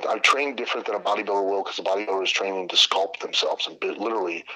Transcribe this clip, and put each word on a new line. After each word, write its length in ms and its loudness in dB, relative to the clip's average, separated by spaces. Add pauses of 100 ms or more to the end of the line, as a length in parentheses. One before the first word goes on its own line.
I 120 0
train 360 4
different 300 -4
than 80 -2
a 60 0
bodybuilder 500 0
will, 140 0
'cause 160 -6
a 40 -4
bodybuilder 380 0
is 100 2
training 360 0
to 80 -4
sculpt 460 2
themselves 440 0
and 140 -6
bi-, 80 -4
literally 580 -2 (100)